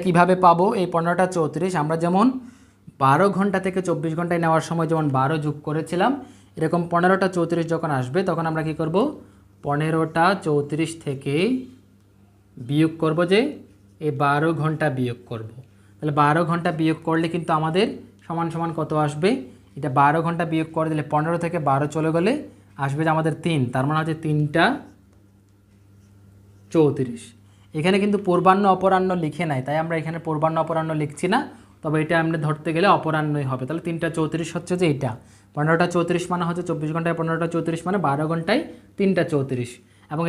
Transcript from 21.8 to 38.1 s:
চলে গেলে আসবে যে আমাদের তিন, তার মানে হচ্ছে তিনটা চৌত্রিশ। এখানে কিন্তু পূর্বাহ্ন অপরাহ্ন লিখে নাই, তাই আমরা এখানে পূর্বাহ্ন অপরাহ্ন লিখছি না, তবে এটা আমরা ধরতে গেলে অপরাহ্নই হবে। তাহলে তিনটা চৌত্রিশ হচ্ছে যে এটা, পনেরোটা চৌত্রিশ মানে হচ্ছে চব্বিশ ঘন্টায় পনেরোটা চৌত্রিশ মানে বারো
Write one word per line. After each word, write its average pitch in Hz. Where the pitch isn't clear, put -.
চলে 160
গেলে 185
আসবে 139
যে 160
আমাদের 160
তিন, 160
তার 131
মানে 156
হচ্ছে 160
তিনটা 151
চৌত্রিশ। 135
এখানে 185
কিন্তু 202
পূর্বাহ্ন 185
অপরাহ্ন 185
লিখে 156
নাই, 131
তাই 147
আমরা 165
এখানে 160
পূর্বাহ্ন 160
অপরাহ্ন 160
লিখছি 147
না, 262
তবে 156
এটা 170
আমরা 165
ধরতে 151
গেলে 175
অপরাহ্নই 151
হবে। 131
তাহলে 160
তিনটা 165
চৌত্রিশ 160
হচ্ছে 175
যে 180
এটা, 127
পনেরোটা 160
চৌত্রিশ 170
মানে 175
হচ্ছে 175
চব্বিশ 151
ঘন্টায় 165
পনেরোটা 165
চৌত্রিশ 165
মানে 202
বারো 143